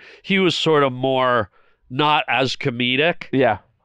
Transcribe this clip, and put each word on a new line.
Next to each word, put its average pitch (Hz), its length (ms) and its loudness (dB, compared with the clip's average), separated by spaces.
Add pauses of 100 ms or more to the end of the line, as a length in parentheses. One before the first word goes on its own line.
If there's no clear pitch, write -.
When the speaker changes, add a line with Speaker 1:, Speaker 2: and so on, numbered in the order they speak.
(220)
Speaker 1:
he 196 180 0
was 175 180 2
sort 151 240 2
of 135 100 2
more 127 580 0 (380)
not 147 400 0
as 131 280 -2
comedic. 127 760 -2
Speaker 2:
Yeah. 123 260 2 (260)